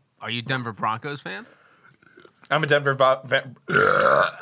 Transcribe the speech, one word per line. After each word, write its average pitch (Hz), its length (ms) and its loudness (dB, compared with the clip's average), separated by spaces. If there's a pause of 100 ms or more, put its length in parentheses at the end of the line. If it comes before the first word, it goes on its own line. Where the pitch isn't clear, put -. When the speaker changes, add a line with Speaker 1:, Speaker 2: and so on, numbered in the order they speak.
(200)
Speaker 1:
Are 110 100 -10
you 117 100 -6
a - 20 -8
Denver 120 300 -6
Broncos 117 480 -6
fan? 196 260 -14 (1040)
Speaker 2:
I'm 151 120 2
a 156 40 0
Denver 143 280 2
Bo-, 131 300 4
va-, 135 260 -2 (180)
<clears throat> - 600 4 (120)